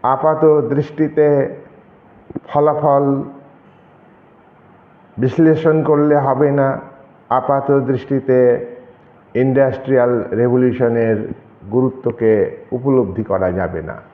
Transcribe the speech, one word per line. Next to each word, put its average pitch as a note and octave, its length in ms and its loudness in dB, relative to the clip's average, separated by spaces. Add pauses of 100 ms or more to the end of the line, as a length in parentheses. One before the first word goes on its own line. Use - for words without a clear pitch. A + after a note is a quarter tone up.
(140)
আপাত D#3 280 0 (300)
দৃষ্টিতে D3+ 560 0 (1200)
ফলাফল D3 560 2 (2000)
বিশ্লেষণ D#3 600 2 (120)
করলে D3 260 2 (120)
হবে C#3 220 2 (100)
না, C3+ 100 2 (720)
আপাত C#3 280 -2 (220)
দৃষ্টিতে C3 500 0 (1040)
ইন্ডাস্ট্রিয়াল C3 720 2 (280)
রেভলিউশনের B2 760 0 (560)
গুরুত্বকে A#2+ 580 0 (460)
উপলব্ধি A#2+ 540 -2
করা F#2+ 180 0 (100)
যাবে E2+ 300 -6
না। - 80 -14 (160)